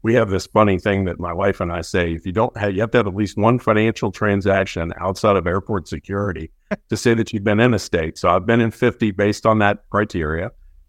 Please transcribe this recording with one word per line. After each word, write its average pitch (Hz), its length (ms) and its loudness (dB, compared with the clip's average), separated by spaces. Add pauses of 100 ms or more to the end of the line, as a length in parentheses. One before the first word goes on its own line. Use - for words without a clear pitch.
we 113 120 2
have 110 140 4
this 95 180 -2
funny 104 320 4
thing 98 260 0
that 87 140 -6
my 85 140 -8
wife 95 260 -2
and 87 120 -4
I 85 100 -6
say: 85 320 -2
if 80 120 -8
you 95 60 -6
don't 110 260 0
have, 101 160 -2
you 95 80 0
have 110 100 -2
to 123 60 2
have 107 100 2
at 92 80 -6
least 101 220 -4
one 117 220 4
financial 110 520 0
transaction 95 880 -2
outside 98 360 0
of 87 120 0
airport 95 400 -4
security 90 640 -8 (380)
to 110 80 -4
say 120 160 4
that 113 200 -2
you've 104 100 -6
been 104 160 2
in 120 140 4
a 101 60 0
state. 82 380 -4
So 90 120 0
I've 90 160 2
been 117 160 2
in 113 100 0
fifty 113 400 0
based 104 340 0
on 110 140 4
that 104 300 0
criteria. 92 600 -2 (380)